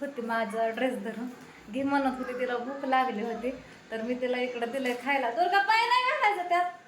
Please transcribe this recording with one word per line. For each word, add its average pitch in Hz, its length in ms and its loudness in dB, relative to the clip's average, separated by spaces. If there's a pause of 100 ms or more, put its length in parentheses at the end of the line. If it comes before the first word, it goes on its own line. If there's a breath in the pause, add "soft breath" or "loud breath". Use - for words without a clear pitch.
होती 277 200 -8
माझा 226 480 0
ड्रेस 233 240 0
धरून, 220 360 -6 (420 loud breath)
घे 262 120 -2
म्हणत 277 340 2
होती, 247 160 -6
तिला 247 240 -2
भूक 277 280 -6
लागली 254 380 2
होती. 233 280 -4 (400 loud breath)
तर 226 100 -6
मी 240 120 -2
तिला 247 240 0
इकडं 240 340 -2
दिलंय 247 320 -2
खायला. 262 260 0
दुर्गा, 359 300 4
पाय 440 280 4
नाही 494 160 4
घालायचं 427 460 2
त्यात, 359 220 2 (160)